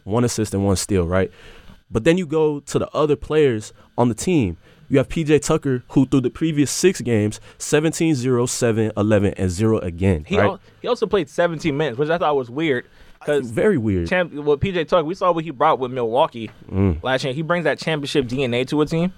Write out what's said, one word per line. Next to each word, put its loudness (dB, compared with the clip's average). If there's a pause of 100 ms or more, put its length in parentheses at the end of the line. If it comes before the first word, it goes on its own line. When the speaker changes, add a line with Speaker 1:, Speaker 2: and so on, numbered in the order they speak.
Speaker 1:
one 0
assist, -2
and 0
one 4
steal, 0
right? 0 (580)
But -2
then 4
you -2
go 0
to -4
the -2
other 2
players 0 (240)
on 4
the -2
team. 0 (320)
You 2
have 2
P -2
J 4
Tucker, -2
who 4
through 2
the -2
previous -2
six 2
games, 0 (180)
seventeen, 0
zero, 0
seven, 0
eleven, 2
and -2
zero 0
again, -2
Speaker 2:
He 0
Speaker 1:
right? 4
Speaker 2:
al-, -8 (220)
he -6
also 0
played -2
seventeen 0
minutes, -2
which -2
I 0
thought 0
was -2
weird. -2 (400)
'Cause 0
Speaker 1:
Very 2
weird. 0
Speaker 2:
champ-, -2
well, 0
P -2
J -2
Tucker, 2
we -4
saw 0
what 0
he -10
brought 2
with -4
Milwaukee -2 (220)
Speaker 1:
Mm. 0
Speaker 2:
last -2
year. -4
He -6
brings -2
that 0
championship -2
D -2
N -2
A 0
to 0
a 4
team -2